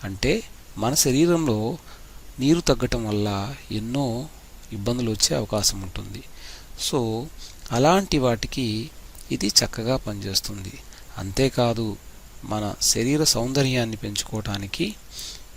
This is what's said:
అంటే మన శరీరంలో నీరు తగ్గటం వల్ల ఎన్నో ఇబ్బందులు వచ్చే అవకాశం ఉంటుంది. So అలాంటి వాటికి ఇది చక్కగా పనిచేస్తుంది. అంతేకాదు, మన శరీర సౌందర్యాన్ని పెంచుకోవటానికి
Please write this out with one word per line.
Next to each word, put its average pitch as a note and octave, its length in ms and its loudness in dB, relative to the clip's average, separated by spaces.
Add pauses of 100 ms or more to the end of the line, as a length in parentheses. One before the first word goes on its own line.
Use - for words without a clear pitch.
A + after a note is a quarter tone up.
అంటే A#2+ 400 0 (340)
మన A2+ 160 0
శరీరంలో D3 840 4 (640)
నీరు D3+ 200 6
తగ్గటం A#2+ 480 2
వల్ల G2+ 480 0 (160)
ఎన్నో A#2+ 580 -2 (440)
ఇబ్బందులు A#2 380 0
వచ్చే C#3+ 260 2
అవకాశం G2+ 440 0
ఉంటుంది. G2 420 -8 (640)
So A#2 360 0 (460)
అలాంటి E3 460 6
వాటికి A#2+ 720 0 (420)
ఇది - 160 0
చక్కగా A#2+ 500 2
పనిచేస్తుంది. G2+ 800 -4 (380)
అంతేకాదు, A#2 800 2 (480)
మన G#2+ 360 -2
శరీర C#3 420 4
సౌందర్యాన్ని B2+ 720 2
పెంచుకోవటానికి G#2 1000 -4 (600)